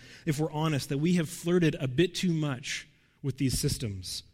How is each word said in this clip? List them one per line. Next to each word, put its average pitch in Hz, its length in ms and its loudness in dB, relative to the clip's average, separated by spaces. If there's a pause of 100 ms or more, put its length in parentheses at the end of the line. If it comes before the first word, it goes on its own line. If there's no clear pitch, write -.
(260)
if 143 120 0
we're 156 140 0
honest, 151 380 0
that 143 80 0
we 170 160 4
have 170 140 2
flirted 170 520 2
a 135 80 -2
bit 160 260 2
too 180 180 0
much 147 540 -4 (360)
with 135 160 -4
these 131 200 0
systems, 104 760 -4